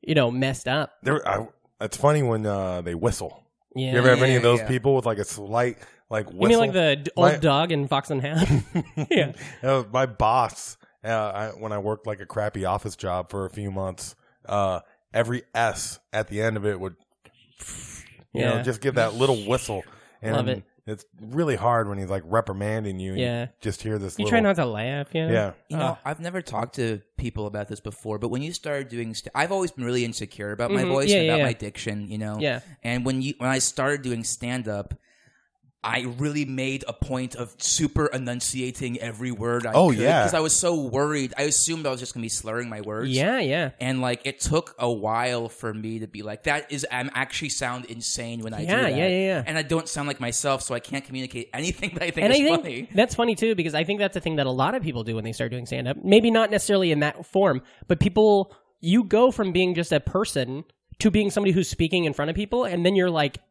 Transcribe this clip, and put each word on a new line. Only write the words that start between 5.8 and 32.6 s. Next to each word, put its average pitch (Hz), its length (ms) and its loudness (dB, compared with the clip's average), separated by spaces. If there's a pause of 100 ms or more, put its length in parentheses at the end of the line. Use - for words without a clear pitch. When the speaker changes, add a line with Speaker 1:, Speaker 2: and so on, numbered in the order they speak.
Speaker 2:
like, 107 180 -2
whistle? 90 160 -4
Speaker 1:
You 196 40 6
mean 226 120 8
like 214 140 2
the 160 300 4
d-, 147 140 -6
old 170 160 8
Speaker 2:
My 151 40 0
Speaker 1:
dog 151 340 4
in 143 160 0
Fox 139 220 -2
and 139 120 -2
Hound? 147 420 2 (320)
<laughs> 156 160 -4
Yeah. 151 220 2 (140)
Speaker 2:
<laughs> - 160 -16
Uh, 131 280 2
my 127 140 2
boss, 117 720 0 (260)
uh, 110 60 -6
I, 107 400 -2
when 107 240 -8
I 104 60 -2
worked, 104 280 -4
like, 101 140 -6
a 92 40 -14
crappy 104 400 -4
office 95 300 -2
job 90 340 -4
for 98 160 -6
a 92 40 -6
few 101 200 -6
months, 95 460 -8 (320)
uh, 98 320 0 (340)
every 117 300 -2 (100)
S 110 460 -2 (140)
at 107 160 -2
the 101 120 -4
end 110 160 0
of 101 80 -4
it 101 140 0
would, 92 160 -8 (1400)
you 135 80 -2
Speaker 1:
Yeah. 123 160 2
Speaker 2:
know, 123 60 -4
just 123 180 -4
give 135 140 0
that 113 200 2
little 127 300 4
whistle. 110 380 -2 (380)
And 110 140 -2
Speaker 1:
Love 123 140 0
it. 107 140 -4 (220)
Speaker 2:
it's 107 200 -10 (160)
really 135 340 0
hard 113 320 2
when 101 100 -4
he's, 95 120 -6
like, 95 160 -4
reprimanding 104 720 -2
you. 95 140 -6
And 101 80 -4
Speaker 1:
Yeah. 120 220 -2
Speaker 2:
you 120 40 -8 (140)
just 104 200 -6
hear 110 160 -4
this 98 220 -6
Speaker 1:
You 208 60 0
Speaker 2:
little - 120 0
Speaker 1:
try - 40 6
not 196 160 4
to 151 80 2
laugh, 123 480 -4
you 160 140 0
know? 113 60 2
Speaker 2:
Yeah. 104 180 2 (180)
Speaker 3:
You 151 80 -4
know, 143 140 0
Speaker 1:
Ugh. - 140 -6
Speaker 3:
I've 147 140 -6
never 175 220 -6
talked - 340 -6
to 113 260 -2 (160)
people 110 300 -6
about 104 220 -6
this 107 100 -10
before, 107 400 -8
but 117 100 -4
when 127 120 -2
you 156 120 -6
started 139 360 -6
doing 117 240 -8
st-, - 200 -12
I've 160 180 0
always 185 200 0
been 123 140 -6
really 123 200 2
insecure 104 460 -6
about 120 200 -2
my 202 100 2
Speaker 1:
Mm-hmm. - 100 2
Speaker 3:
voice 135 180 2
Speaker 1:
Yeah, 202 80 6
Speaker 3:
and 165 100 4
Speaker 1:
yeah, 160 60 2
Speaker 3:
about 156 60 4
Speaker 1:
yeah. 143 60 4
Speaker 3:
my 120 80 0
diction, 104 560 -6
you 107 80 -6
know? 107 220 -4
Speaker 1:
Yeah. 120 200 -2 (240)